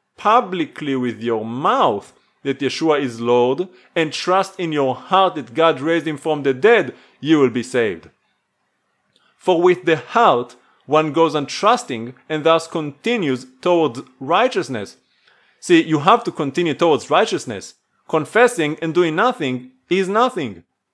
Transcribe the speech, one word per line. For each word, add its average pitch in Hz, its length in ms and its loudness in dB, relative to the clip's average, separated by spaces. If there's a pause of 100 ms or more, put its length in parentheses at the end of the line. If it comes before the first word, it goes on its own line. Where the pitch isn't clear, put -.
(160)
publicly 180 800 -2
with 120 260 -4
your 113 220 -2
mouth 143 680 -2 (300)
that 139 180 -4
Yeshua 147 400 0
is 120 200 -6
Lord, 123 480 2 (260)
and 160 180 -2
trust 185 460 -2
in 165 140 -6
your 135 220 0
heart 185 420 0
that 120 180 -12
God 156 260 2
raised 160 260 -2
him 156 100 -6
from 147 260 -4
the 135 120 2
dead, 165 400 4 (260)
you 151 180 4
will 131 120 4
be 117 120 -4
saved. 110 460 -2 (1300)
For 180 240 0
with 180 240 4
the 160 120 2
heart 147 600 0 (300)
one 151 260 2
goes 160 220 2
on 143 120 -2
trusting 131 680 -2 (140)
and 151 160 -6
thus 160 220 2
continues 151 800 -4 (140)
towards 156 420 0 (160)
righteousness. 151 760 -4 (640)
See, 165 220 4
you 156 180 -2
have 220 240 2
to - 80 -4
continue 151 420 -4
towards 156 360 0
righteousness. 151 640 -2 (340)
Confessing 160 760 0
and 165 120 -4
doing 165 200 2
nothing 156 580 -4 (160)
is 180 200 0
nothing. 185 560 -2 (300)